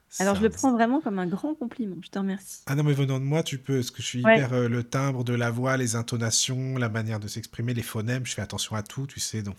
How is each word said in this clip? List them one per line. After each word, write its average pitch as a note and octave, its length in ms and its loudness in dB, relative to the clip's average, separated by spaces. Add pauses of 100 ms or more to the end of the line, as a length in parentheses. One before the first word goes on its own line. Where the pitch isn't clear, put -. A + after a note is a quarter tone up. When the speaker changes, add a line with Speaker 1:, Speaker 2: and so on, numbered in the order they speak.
(200)
Speaker 1:
Alors, G3 160 4
je F#3+ 60 0
Speaker 2:
Ça - 20 2
Speaker 1:
le A3 80 6
prends C4+ 220 2
vraiment A#3 280 4
comme G3+ 180 -2
un F3+ 80 0
grand C#4+ 280 -2
compliment. A3 480 -6
Je - 60 -20
te G3 100 -4
remercie. G3 480 -4
Speaker 2:
Ah C#3 80 0
non, D3+ 80 2
mais D3 100 6
venant C3+ 260 0
de C3+ 60 -4
moi, D#3 180 2
tu C#3+ 140 -6
peux, C3+ 180 -2
parce B2 160 0
que - 100 -10
je - 60 -6
suis B2 160 -4
Speaker 1:
Ouais. - 0 -
Speaker 2:
hyper, G#3+ 300 6
euh, B2 160 4
le A#2+ 140 0
timbre C3+ 400 0
de B2 100 0
la A#2+ 180 2
voix, B2+ 260 0
les B2 180 0
intonations, B2+ 840 0
la A#2 120 0
manière A2 300 -2
de G#2 80 -8
s'exprimer, A#2 460 -4
les A#2 80 -2
phonèmes, A#2+ 440 -2
je - 80 -6
fais - 80 -6
attention G2+ 340 -4
à G#2+ 80 -2
tout, C3+ 240 -8
tu - 140 -12
sais, A2 200 -4
donc G2+ 180 -6